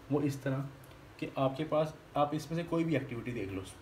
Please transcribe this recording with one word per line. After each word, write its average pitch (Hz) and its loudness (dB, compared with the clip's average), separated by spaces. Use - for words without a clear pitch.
वो 143 4
इस 143 0
तरह 139 0
कि 151 -4
आपके 135 2
पास, 156 2
आप 143 4
इसमें 165 -2
से 170 0
कोई 165 2
भी 160 4
activity 123 -2
देख 98 -4
लो, 92 -2